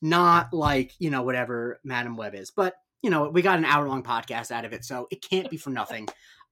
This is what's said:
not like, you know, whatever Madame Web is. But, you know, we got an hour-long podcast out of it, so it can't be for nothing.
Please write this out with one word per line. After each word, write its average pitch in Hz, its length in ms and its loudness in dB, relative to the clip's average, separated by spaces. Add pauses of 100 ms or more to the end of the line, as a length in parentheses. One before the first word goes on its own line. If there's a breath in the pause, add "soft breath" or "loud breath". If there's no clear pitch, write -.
not 170 500 6
like, 147 460 2
you 165 140 -2
know, 135 100 0
whatever 123 640 -2
Madame 123 340 -4
Web 104 160 -8
is. 98 160 -14
But, 185 240 0 (300)
you 226 80 2
know, 151 180 2
we 175 140 4
got 185 160 4
an 160 60 0
hour-long 139 360 2
podcast 117 480 -4
out 117 160 -6
of 110 80 -12
it, 113 100 -12
so 127 280 -8
it - 100 -10
can't 185 260 -2
be 170 100 -10
for 151 120 -12
nothing. 110 380 -6 (440 loud breath)